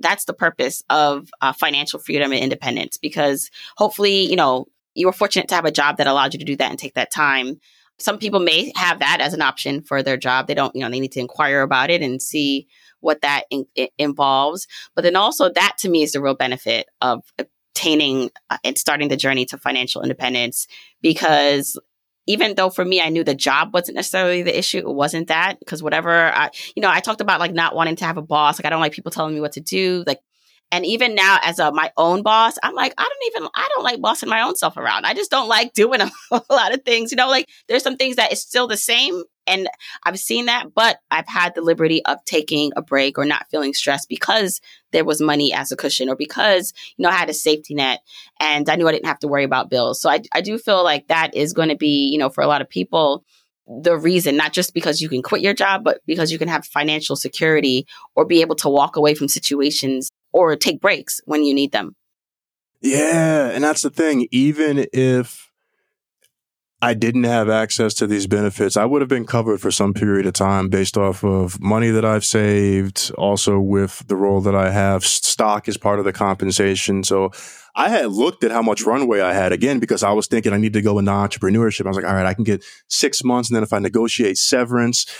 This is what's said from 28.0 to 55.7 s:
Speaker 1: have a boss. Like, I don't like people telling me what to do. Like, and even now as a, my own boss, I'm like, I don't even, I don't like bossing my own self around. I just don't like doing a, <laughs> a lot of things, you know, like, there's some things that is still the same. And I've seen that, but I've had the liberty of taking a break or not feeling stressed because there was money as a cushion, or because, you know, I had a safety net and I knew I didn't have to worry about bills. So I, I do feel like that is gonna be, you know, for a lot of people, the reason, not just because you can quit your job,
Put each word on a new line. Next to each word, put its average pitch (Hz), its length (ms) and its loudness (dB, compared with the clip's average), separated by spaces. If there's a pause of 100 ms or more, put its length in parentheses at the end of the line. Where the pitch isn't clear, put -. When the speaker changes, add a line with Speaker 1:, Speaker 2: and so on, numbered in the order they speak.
Speaker 1:
have 170 120 -4
a 151 60 -8
boss. 151 340 2
Like, - 80 -6
I 151 40 -2
don't 160 120 0
like 151 120 0
people 185 180 -12
telling 156 240 -4
me 151 60 -6
what 151 120 -4
to 156 80 -12
do. 185 460 -2
Like, 139 120 -2 (520)
and 175 160 -2
even 226 260 0
now 196 300 4
as 165 160 -2
a, 151 120 4
my 156 260 -2
own 175 260 2
boss, 220 400 4
I'm - 100 -2
like, 254 240 -2
I - 60 -2
don't 494 320 -6
even, 392 180 -10
I - 220 -2
don't 508 80 -4
like 247 180 -2
bossing - 280 -2
my 226 120 0
own 262 140 -2
self 165 200 -4
around. 120 300 -2
I - 80 0
just 381 160 -6
don't 254 180 0
like 233 260 0
doing 240 280 2
a, 202 80 -2 (120)
<laughs> - 100 -12
a 240 180 0
lot 233 240 2
of 269 100 -4
things, 233 280 0
you - 60 -6
know, 254 100 4
like, 262 200 2 (200)
there's 262 160 0
some 269 140 -4
things 262 180 -2
that 247 160 2
is 214 100 -4
still 247 260 0
the 214 100 -4
same. 233 460 0 (220)
And 190 220 -2 (360)
I've 180 140 -2
seen 240 280 -4
that, 240 280 -2
but 226 260 2 (120)
I've 160 160 -2
had 175 260 -2
the 170 80 -8
liberty 160 440 2
of 147 200 0
taking 151 520 -2
a - 40 -6
break 139 380 0
or 143 60 0
not 147 260 -2
feeling 143 220 -2
stressed 139 360 -4
because 196 520 -2 (320)
there 160 100 4
was 156 180 0
money 147 320 2
as 135 180 -4
a - 40 -6
cushion, 135 340 -2
or 131 60 -2
because, 180 580 0 (220)
you - 80 -6
know, 175 60 4
I 175 40 2
had 175 160 0
a 156 40 -4
safety 151 420 -2
net 131 240 0 (400)
and 147 280 0
I 151 80 2
knew 170 120 2
I 160 60 2
didn't - 120 -4
have 156 140 -4
to 151 80 -6
worry 143 160 0
about 131 260 -2
bills. 123 320 -2
So 165 80 2
I, 151 120 2 (100)
I - 80 0
do 208 180 -4
feel 202 260 2
like 151 260 0
that 160 260 0
is 147 160 -2
gonna 156 240 0
be, 143 320 2
you 143 100 0
know, 135 120 0
for 147 120 -4
a 143 60 2
lot 147 140 2
of 131 80 -12
people, 160 560 -2 (420)
the 156 300 0
reason, 160 400 2
not 151 160 0
just 180 200 -2
because 156 280 -2
you 156 80 -4
can 131 120 -4
quit - 200 -2
your 196 120 2
job, 196 300 0